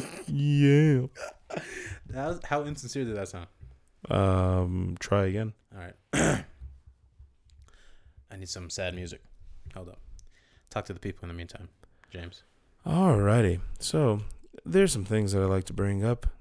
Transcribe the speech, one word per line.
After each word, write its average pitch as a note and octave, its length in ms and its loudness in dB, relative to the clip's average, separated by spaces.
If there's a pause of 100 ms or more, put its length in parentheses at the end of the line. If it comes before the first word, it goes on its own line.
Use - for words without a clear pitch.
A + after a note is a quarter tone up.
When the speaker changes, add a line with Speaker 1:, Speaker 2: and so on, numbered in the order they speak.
(240)
Speaker 1:
<laughs> - 40 -10
Speaker 2:
Yeah. C#3+ 800 6 (1040)
Speaker 1:
How, C#3+ 320 -4
how D3 180 -2
insincere C#3 420 -6
did A2 120 -4
that G2 100 -4
sound? F2 200 -12 (640)
Speaker 2:
Um, F#2 880 2
try G2+ 260 2
again. G#2+ 280 -2 (220)
Speaker 1:
All F#2+ 80 -14
right. F2+ 100 -16 (200)
<clears throat> D3+ 320 0 (1900)
I G2 60 -16
need F#2+ 120 -14
some F2+ 200 -12
sad F2+ 260 -6
music. F2+ 260 -10 (540)
Hold F2+ 140 -14
up. - 100 -20 (720)
Talk G#2 160 -8
to - 80 -10
the F2 80 -12
people G2 220 -8
in F#2 60 -12
the E2+ 40 -10
meantime, E2+ 340 -14 (440)
James. F2 320 -14 (440)
Speaker 2:
Alrighty. A2 720 4 (200)
So, A#2 420 2 (440)
there's F#3 280 4
some G2+ 100 -2
things G2+ 300 0
that G2 80 4
I F#2+ 40 4
like F#2+ 200 2
to - 80 -10
bring G2 320 0
up. A#2+ 220 0 (140)